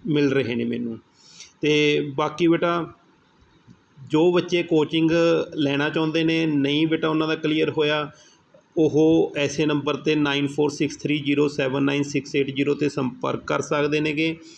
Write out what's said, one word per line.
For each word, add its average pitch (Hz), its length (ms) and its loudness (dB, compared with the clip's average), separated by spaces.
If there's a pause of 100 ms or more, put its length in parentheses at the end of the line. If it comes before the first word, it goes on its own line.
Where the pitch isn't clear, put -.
ਮਿਲ 147 240 2
ਰਹੇ 123 240 0
ਨੇ 117 80 -2
ਮੈਨੂੰ। 117 360 -6 (640)
ਤੇ 147 400 2 (140)
ਬਾਕੀ 151 320 0
ਬੇਟਾ 170 460 0 (1160)
ਜੋ 160 220 4
ਬੱਚੇ 175 320 0
ਕੋਚਿੰਗ 160 480 2 (440)
ਲੈਣਾ 143 340 0
ਚਾਹੁੰਦੇ 160 340 0
ਨੇ, 165 220 0
ਨਹੀਂ 147 420 2
ਬੇਟਾ 160 200 0
ਉਹਨਾਂ 156 200 0
ਦਾ 156 80 0
ਕਲੀਅਰ 156 340 0
ਹੋਇਆ, 147 420 0 (640)
ਉਹ 160 600 4
ਐਸੇ 147 280 0
ਨੰਬਰ 147 300 0
'ਤੇ 151 200 0
ਨਾਈਨ 143 320 0
ਫੋਰ 147 220 0
ਸਿਕਸ 147 280 -4
ਥ੍ਰੀ 151 220 -2
ਜ਼ੀਰੋ 143 280 2
ਸੈਵਨ 139 360 -2
ਨਾਈਨ 143 200 0
ਸਿਕਸ 143 320 -6
ਏਟ 139 160 0
ਜ਼ੀਰੋ 135 220 0
'ਤੇ 143 160 -2
ਸੰਪਰਕ 131 540 -4
ਕਰ 147 180 -2
ਸਕਦੇ 147 380 0
ਨੇਗੇ। 156 380 -2 (200)